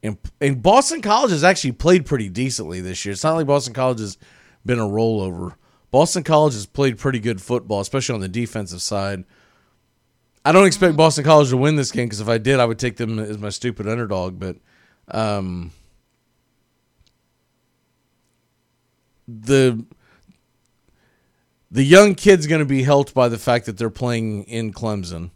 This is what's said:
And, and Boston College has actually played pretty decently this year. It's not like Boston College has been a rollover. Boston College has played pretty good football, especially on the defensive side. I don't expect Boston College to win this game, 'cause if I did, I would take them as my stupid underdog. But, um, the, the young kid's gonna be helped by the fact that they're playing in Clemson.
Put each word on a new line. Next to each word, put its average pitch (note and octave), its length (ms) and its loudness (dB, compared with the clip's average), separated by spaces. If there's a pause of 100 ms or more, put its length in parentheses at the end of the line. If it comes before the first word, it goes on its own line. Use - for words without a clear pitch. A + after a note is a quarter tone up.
And, A2 160 -6 (220)
and C#3 220 -2
Boston C4 380 2
College A3 300 2
has D#3 140 0
actually F3 280 2
played E3 320 2
pretty A2+ 240 -4
decently F#2 520 -6
this F2+ 240 -10
year. G2+ 80 -8
It's F#2+ 120 -10
not D#3+ 120 0
like D#3+ 100 -2
Boston C3+ 260 0
College B2+ 280 -2
has G2+ 180 -10 (460)
been A#2+ 160 -2
a - 60 0
rollover. G2 680 -2 (380)
Boston E3 320 2
College D3+ 280 4
has G#2 140 -10
played C3 320 -2
pretty C3 220 -4
good G#2 200 -6
football, G#2+ 400 -4
especially B2+ 360 -4
on G#2 40 -6
the F#2+ 80 -6
defensive G2 540 -8
side. G2 420 -6 (1200)
I D3+ 80 4
don't F#3+ 140 8
expect F3 300 2
Boston D3+ 280 2
College D3+ 240 6
to B2+ 80 0
win D3 200 2
this C3+ 140 -2
game, A#2+ 180 -4
'cause G#2 120 -8
if G#2+ 80 -6
I A#2 100 2
did, C3 220 2
I A#2+ 60 4
would A2+ 120 -4
take B2 200 -6
them A2+ 200 -6
as G#2+ 200 -8
my G#2 100 -8
stupid G#2 400 -8
underdog. F#2+ 500 -6
But, F#2 180 -10 (520)
um, F#2+ 600 -6 (3500)
the, A#2 560 0 (1900)
the B2+ 120 0
young F#3+ 320 8
kid's F#3 320 4
gonna D#3 180 0
be C3+ 180 0
helped C#3 320 2
by B2 140 4
the A#2 100 -4
fact A#2+ 280 0
that G#2+ 100 -8
they're A#2 140 -4
playing A2+ 540 -4
in A2+ 280 -8
Clemson. F2+ 640 -8